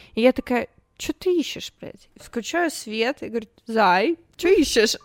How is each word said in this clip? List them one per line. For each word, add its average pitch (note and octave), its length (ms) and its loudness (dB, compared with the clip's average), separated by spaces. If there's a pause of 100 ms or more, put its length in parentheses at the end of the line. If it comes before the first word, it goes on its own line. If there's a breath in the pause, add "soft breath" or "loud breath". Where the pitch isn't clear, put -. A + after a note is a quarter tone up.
(160 loud breath)
И A3 60 -2
я B3+ 120 4
такая: B3 340 -4 (300)
«Че - 160 -8
ты - 160 -6 (100)
ищешь, - 400 -8
блядь?» - 380 -20
Включаю D#4+ 520 -4
свет A3+ 540 -6
и A#3+ 60 -12
говорю: A3 180 -8 (180)
«Зай, A3 520 2 (180)
че E4+ 140 0
ищешь?» C#4 560 4